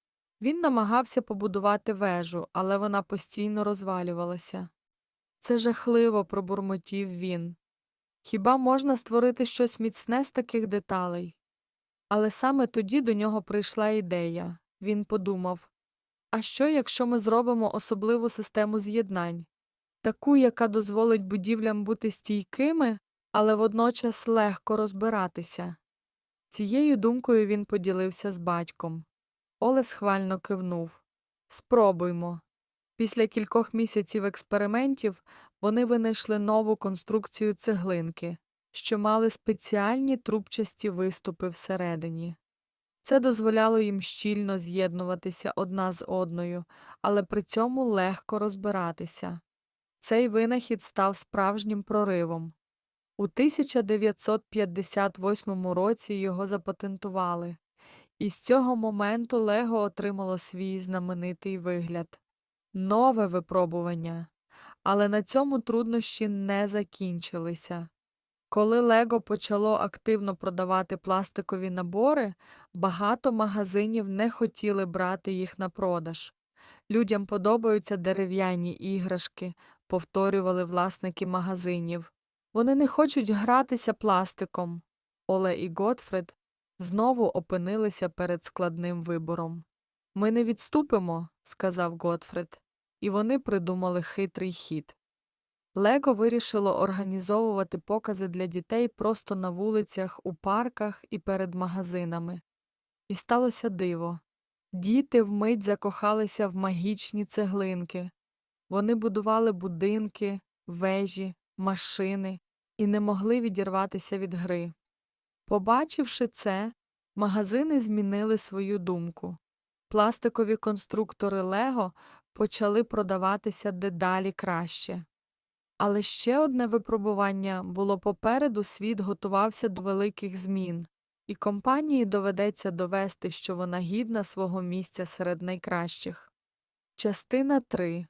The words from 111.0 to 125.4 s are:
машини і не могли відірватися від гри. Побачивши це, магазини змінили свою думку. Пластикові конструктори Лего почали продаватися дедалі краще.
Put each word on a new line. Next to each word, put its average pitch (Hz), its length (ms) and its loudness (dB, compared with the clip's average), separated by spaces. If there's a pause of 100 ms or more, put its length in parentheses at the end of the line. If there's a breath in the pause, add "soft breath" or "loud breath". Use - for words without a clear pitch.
машини 190 840 -4 (360)
і 214 100 0
не 208 140 2
могли 208 400 2
відірватися 196 800 -2
від 185 160 -6
гри. 175 380 -4 (760)
Побачивши 233 800 2
це, 208 440 -4 (440)
магазини 214 640 2
змінили 214 560 0
свою 196 420 -2
думку. 175 580 -6 (520)
Пластикові 220 680 2
конструктори 202 880 -2
Лего 202 500 0 (400 loud breath)
почали 214 520 2
продаватися 196 880 -2
дедалі 185 600 -2
краще. 175 720 -4 (760)